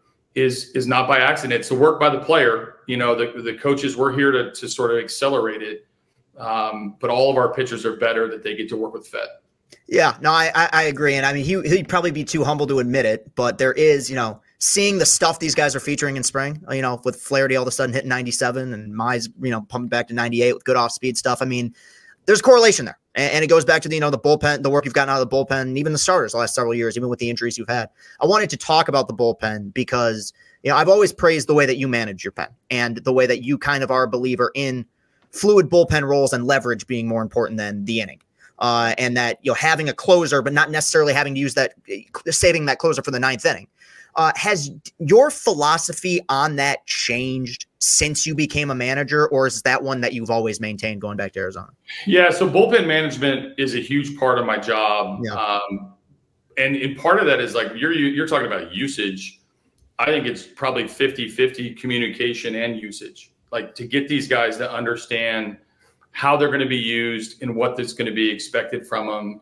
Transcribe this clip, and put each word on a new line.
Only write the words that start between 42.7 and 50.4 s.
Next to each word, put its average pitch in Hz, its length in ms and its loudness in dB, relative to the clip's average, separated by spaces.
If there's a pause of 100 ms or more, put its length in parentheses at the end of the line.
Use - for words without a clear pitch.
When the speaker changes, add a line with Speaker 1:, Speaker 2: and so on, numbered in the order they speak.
Speaker 2:
closer 143 240 0
for - 80 -6
the 131 80 -2
ninth 127 260 0
inning. 107 220 0 (480)
Uh, 160 220 2
has 165 340 -2 (300)
your 214 280 8
philosophy 165 1000 0
on 143 260 0
that 139 320 -2
changed 127 800 -6 (140)
since - 440 0
you 160 80 -4
became 147 380 -2
a 131 40 -2
manager, 135 560 0
or 131 180 2
is - 140 -8
that 131 200 2
one 135 180 -4
that 120 120 -2
you've 117 180 -6
always 110 300 -2